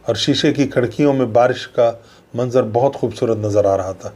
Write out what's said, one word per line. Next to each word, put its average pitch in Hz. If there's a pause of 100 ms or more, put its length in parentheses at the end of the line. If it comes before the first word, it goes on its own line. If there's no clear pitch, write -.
और 117
शीशे 143
की 135
खिड़कियों 135
में 123
बारिश 123
का 117 (320)
मंजर 123
बहुत 120
खूबसूरत 113
नज़र 104
आ 98
रहा 95
था। 104